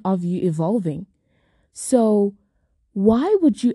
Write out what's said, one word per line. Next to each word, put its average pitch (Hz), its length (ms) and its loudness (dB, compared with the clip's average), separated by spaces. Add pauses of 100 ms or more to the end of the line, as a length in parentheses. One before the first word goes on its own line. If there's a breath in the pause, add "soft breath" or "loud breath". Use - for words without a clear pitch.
of 190 200 -2
you 180 220 -4
evolving. 170 600 -4 (680)
So 214 640 0 (580)
why 233 480 2
would 285 220 2
you 247 120 0